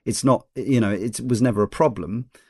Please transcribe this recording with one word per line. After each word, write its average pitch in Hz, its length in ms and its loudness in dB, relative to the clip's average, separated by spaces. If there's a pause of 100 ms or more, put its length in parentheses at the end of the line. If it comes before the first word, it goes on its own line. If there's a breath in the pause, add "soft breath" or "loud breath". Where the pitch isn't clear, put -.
It's - 180 -4
not, 127 320 2
you 123 240 2
know, 104 120 2
it 107 320 -4
was 123 160 0
never 113 220 2
a 101 60 2
problem. 107 640 -2 (200 soft breath)